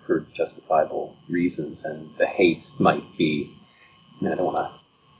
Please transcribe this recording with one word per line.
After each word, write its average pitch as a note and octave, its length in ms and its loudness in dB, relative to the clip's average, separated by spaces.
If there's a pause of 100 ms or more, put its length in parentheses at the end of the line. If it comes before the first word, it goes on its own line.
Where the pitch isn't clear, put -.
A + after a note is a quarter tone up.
for D#2+ 180 0 (120)
justifiable - 800 0 (120)
reasons, E2 560 -2
and D#2 240 -10 (120)
the - 80 4
hate E2 340 4 (160)
might D2 240 2 (160)
be, D2+ 340 0 (680)
I - 40 -2
mean, - 80 0
I - 40 -2
don't - 100 0
wanna - 320 -4 (420)